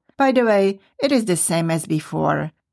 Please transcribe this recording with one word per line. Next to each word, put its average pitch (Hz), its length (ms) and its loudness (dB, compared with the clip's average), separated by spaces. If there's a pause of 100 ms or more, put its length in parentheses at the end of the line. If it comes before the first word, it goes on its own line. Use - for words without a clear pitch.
(180)
By 269 160 2
the 247 100 2
way, 196 380 2 (180)
it 285 140 0
is 233 100 2
the 180 140 0
same 165 340 -2
as 160 160 -2
before, 156 640 -2 (220)